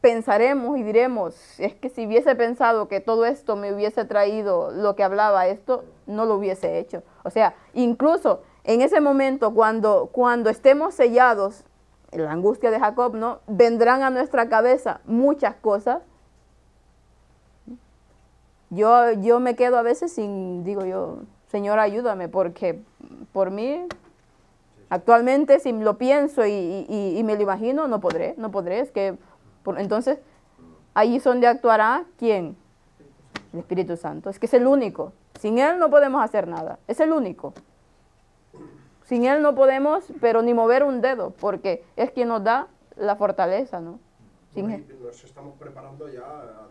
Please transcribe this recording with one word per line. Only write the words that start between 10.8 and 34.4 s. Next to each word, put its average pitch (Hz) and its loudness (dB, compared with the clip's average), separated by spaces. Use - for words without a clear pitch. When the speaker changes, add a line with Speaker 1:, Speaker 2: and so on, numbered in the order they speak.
Speaker 1:
sellados, 233 2
en 160 -6
la 151 -4
angustia 214 0
de 214 -2
Jacob, 220 -2
¿no? 226 -6
Vendrán 233 4
a 269 2
nuestra 254 0
cabeza 240 2
muchas 262 0
cosas. 214 -2
Yo, 233 6
yo 226 2
me 247 0
quedo 247 2
a 233 2
veces 247 -2
sin, 190 -8
digo 196 -6
yo, 185 -8
"Señor, 208 -2
ayúdame", 208 -2
porque 175 -4
por 190 -2
mí, 277 -6
actualmente, 247 4
si 254 -4
lo 214 -2
pienso 277 0
y, 196 -4
y, 196 -4
y 226 -2
me 214 0
lo 208 -4
imagino, 226 -2
no 226 -2
podré, 170 -4
no 220 -10
podré, 190 -4
es - -6
que, 196 -4
por, 190 -6
entonces, 226 -2
ahí 233 2
es 240 -4
donde 247 4
actuará, 233 2
¿quién? 202 -2
El 170 -10
Espíritu 175 -6
Santo, 156 -12
es 196 -14
que 233 -4